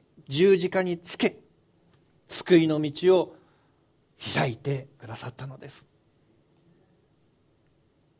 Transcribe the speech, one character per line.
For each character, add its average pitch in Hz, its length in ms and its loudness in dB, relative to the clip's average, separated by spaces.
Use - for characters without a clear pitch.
十 180 280 4
字 175 140 0
架 190 120 0
に 175 160 -4
つ - 200 -4
け、 - 200 -2
救 - 300 4
い 160 100 2
の 151 120 0
道 175 380 2
を - 180 -4
開 143 180 -2
い - 40 -12
て 139 320 -8
く - 80 -20
だ 107 100 -14
さ - 120 -12
っ 120 40 -12
た 135 140 -16
の 135 120 -16
で 139 100 -18
す。 - 180 -20